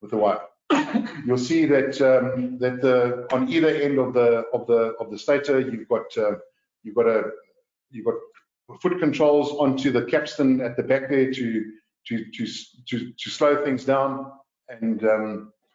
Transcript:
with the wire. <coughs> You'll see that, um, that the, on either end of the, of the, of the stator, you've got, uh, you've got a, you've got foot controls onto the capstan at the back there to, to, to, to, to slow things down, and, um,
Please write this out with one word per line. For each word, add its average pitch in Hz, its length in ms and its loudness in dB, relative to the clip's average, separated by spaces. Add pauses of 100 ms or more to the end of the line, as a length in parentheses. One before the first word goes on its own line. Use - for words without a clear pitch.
with 101 100 -14
the 113 60 -2
wire. 104 240 2 (280)
<coughs> - 560 -2
You'll 123 120 2
see 156 280 2
that, 135 360 2
um, 127 580 2
that 127 220 -2
the, 123 500 2
on 131 180 0
either 160 200 4
end 143 300 0
of 127 140 0
the, 117 400 4
of 117 140 -4
the, 113 320 2
of 110 120 -8
the 104 60 -10
stator, 143 420 2
you've 117 300 -4
got, - 280 -2
uh, 104 180 0 (480)
you've 107 120 -14
got 117 120 4
a, 107 240 2 (580)
you've 113 160 -14
got 113 100 0 (680)
foot 175 180 -2
controls 147 520 2
onto 139 400 0
the 156 140 0
capstan 135 560 0
at 117 160 -6
the 123 60 -2
back 135 260 0
there 135 220 2
to, 113 400 -4 (360)
to, 113 240 -6
to, - 160 -8 (400)
to, - 300 -6
to - 120 -12
slow 147 340 2
things 131 220 -2
down, 135 460 0 (380)
and, 113 340 -4
um, 107 480 -2 (240)